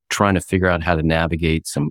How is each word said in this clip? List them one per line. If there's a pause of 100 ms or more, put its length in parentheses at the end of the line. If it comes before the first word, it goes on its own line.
(120)
trying
to
figure
out
how
to
navigate
some